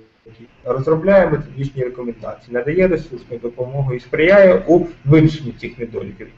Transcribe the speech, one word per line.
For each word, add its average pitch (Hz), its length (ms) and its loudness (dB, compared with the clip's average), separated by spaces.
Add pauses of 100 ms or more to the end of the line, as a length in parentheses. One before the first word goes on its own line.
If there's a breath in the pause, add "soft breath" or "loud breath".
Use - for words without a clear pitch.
(640)
розробляє 160 680 2
методичні 139 540 -6
рекомендації, 117 680 -12
надає 160 340 0
ресурсну 127 540 -6
допомогу 127 520 -6
і 123 60 -8
сприяє 190 680 4
у 165 200 4 (180)
вирішенні 139 560 2
цих - 180 -14
недоліків. 107 480 -12 (120)